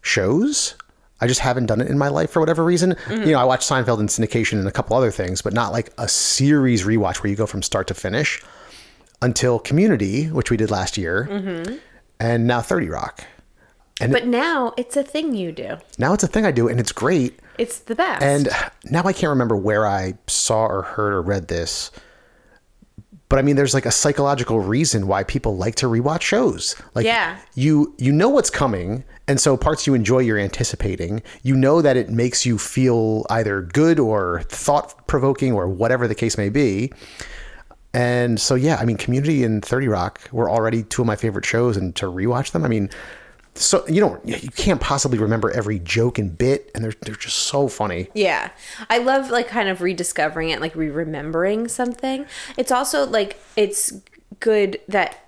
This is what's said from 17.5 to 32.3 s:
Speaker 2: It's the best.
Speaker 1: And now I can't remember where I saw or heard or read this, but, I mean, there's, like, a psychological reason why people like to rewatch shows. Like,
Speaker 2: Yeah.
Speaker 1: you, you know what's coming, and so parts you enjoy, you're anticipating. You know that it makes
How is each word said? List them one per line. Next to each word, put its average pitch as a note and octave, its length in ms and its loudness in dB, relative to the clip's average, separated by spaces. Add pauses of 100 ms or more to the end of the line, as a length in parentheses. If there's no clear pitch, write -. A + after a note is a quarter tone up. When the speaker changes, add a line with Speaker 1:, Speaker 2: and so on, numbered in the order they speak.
Speaker 2:
It's A#3+ 200 -4
the - 160 -8
best. D#4+ 280 -2
Speaker 1:
And C#3+ 280 2 (340)
now E3 200 0
I F#3+ 100 2
can't E3+ 160 0
remember B2 260 2
where G#2 300 2
I F#2+ 260 -2 (140)
saw A2 400 0
or F#2+ 160 -2
heard G#2 320 -2
or F#2 80 0
read F#2 260 -2
this, - 420 -6 (1400)
but, C3+ 80 4
I C3+ 40 4
mean, C#3+ 140 4
there's, C#3 180 2
like, C3+ 120 2
a A#2+ 40 0
psychological C#3 680 0
reason G#2+ 480 0
why G2 160 2
people A2+ 320 -2
like G2 200 -2
to C3 100 -2
rewatch B2+ 340 0
shows. - 560 0 (180)
Like, A#2 120 0
Speaker 2:
Yeah. F#3+ 320 -2 (160)
Speaker 1:
you, D3 440 2
you B2+ 140 2
know E3+ 160 4
what's C#4 220 4
coming, A2 520 -2 (240)
and C3+ 140 2
so C3+ 160 4
parts D3+ 300 0
you C#3 80 4
enjoy, A#2 260 2
you're A2+ 180 2
anticipating. G2 840 -4 (200)
You C3 140 2
know C#3 260 6
that C3+ 140 6
it A#2 140 0
makes A#2 360 0